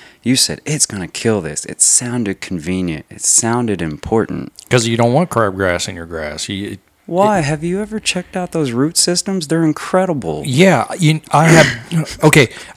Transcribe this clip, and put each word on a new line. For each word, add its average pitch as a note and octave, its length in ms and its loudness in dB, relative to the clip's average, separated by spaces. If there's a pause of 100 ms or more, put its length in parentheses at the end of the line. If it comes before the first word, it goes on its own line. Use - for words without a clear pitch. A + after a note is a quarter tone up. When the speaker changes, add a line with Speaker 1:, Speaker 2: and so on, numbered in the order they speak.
(220)
Speaker 1:
You B2+ 140 0
said, - 280 -2
"It's D3 220 -2
gonna F2+ 220 -8
kill A2 320 0
this." D2+ 260 -8
It - 160 -10
sounded A#2+ 580 -2
convenient. F2 680 -4
It - 120 -20
sounded A2+ 600 0
important. D#2 680 -2 (180)
Speaker 2:
'Cause A#2+ 160 4
you A#2 100 0
don't A#2+ 160 2
want E3 180 0
crabgrass F#2+ 580 0
in F#2+ 80 -8
your E2+ 100 -12
grass. D#2+ 420 -8
You, G2 240 -6
it, G2 80 -12 (260)
Speaker 1:
Why? G3 340 2
Speaker 2:
it D3+ 40 0
Speaker 1:
Have D3 200 -4
you F3+ 160 -4
ever G#3+ 200 -8
checked - 360 -6
out F3+ 160 -6
those D3+ 200 0
root C#3 240 0
systems? F3+ 520 -2
They're E3 160 2
incredible. D#3 840 -2
Speaker 2:
Yeah, C#3+ 400 4 (120)
you, D#3 220 2 (120)
I D#3 160 6
have, D3+ 720 4
<coughs> - 40 4
okay, D3 240 6 (280)